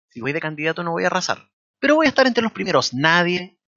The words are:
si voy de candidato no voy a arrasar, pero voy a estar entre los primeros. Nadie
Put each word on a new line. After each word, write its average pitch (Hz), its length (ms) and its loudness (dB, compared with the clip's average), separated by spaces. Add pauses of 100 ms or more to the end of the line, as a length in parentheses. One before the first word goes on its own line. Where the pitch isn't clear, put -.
(100)
si 120 100 -16
voy 135 120 -4
de 160 80 -4
candidato 160 440 -4
no 170 80 -6
voy 180 120 -2
a 180 40 0
arrasar, - 400 -4 (320)
pero 294 160 4
voy 311 100 4
a 262 40 2
estar 262 160 4
entre 233 160 0
los 220 100 -2
primeros. 170 400 0
Nadie 175 680 0 (180)